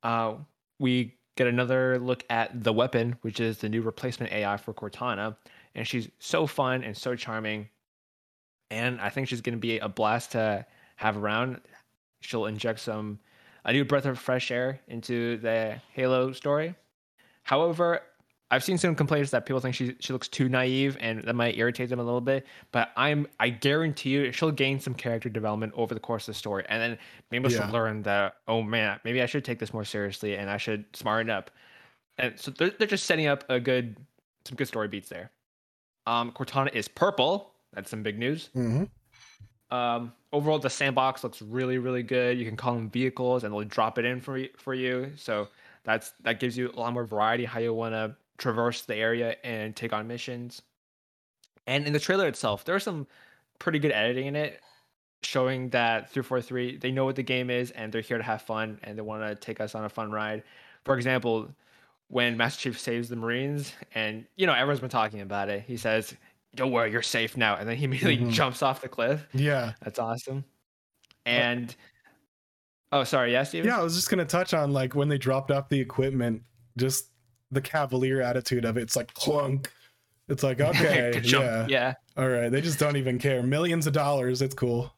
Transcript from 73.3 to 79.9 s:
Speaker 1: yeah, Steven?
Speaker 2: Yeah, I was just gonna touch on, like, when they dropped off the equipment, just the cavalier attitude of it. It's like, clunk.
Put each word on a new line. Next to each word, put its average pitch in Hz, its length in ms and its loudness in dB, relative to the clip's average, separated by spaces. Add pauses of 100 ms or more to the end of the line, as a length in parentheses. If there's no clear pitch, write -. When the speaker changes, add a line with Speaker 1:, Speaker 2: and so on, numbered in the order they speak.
Speaker 1:
yeah, 127 120 4
Steven? 165 260 -2
Speaker 2:
Yeah, 240 80 2
I 180 40 2
was 165 140 0
just 185 140 0
gonna 180 160 2
touch 175 260 0
on, 147 220 2
like, 131 200 0
when 143 140 2
they 147 80 2
dropped 135 340 0
off 139 200 2
the 139 100 2
equipment, 123 640 0 (340)
just 131 300 0 (440)
the 135 120 0
cavalier 135 580 0
attitude 123 460 0
of 113 100 2
it. 123 60 0
It's 113 140 -2
like, - 180 -4
clunk. 139 580 0 (560)